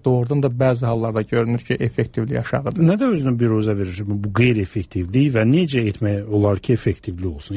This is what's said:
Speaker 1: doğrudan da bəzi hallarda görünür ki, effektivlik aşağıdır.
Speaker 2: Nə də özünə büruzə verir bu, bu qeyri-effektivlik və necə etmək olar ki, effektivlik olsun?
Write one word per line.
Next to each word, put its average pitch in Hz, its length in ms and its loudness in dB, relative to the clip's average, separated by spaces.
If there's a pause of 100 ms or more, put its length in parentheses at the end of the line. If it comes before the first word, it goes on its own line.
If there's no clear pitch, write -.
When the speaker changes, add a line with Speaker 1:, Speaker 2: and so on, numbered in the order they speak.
Speaker 1:
doğrudan 127 400 0
da 135 80 2
bəzi 127 320 2
hallarda 113 380 0
görünür 117 420 0
ki, 123 160 -2
effektivlik 123 600 -2
aşağıdır. 143 420 -2
Speaker 2:
Nə 180 160 4
də 269 140 2
özünə 135 260 0
büruzə 110 380 2
verir 92 260 -4
bu, 104 220 -4
bu 101 100 -4
qeyri-effektivlik 110 960 0
və 113 160 2
necə 139 400 2
etmək 101 400 -2
olar 104 320 2
ki, 123 160 0
effektivlik 92 540 -4
olsun? 78 280 -10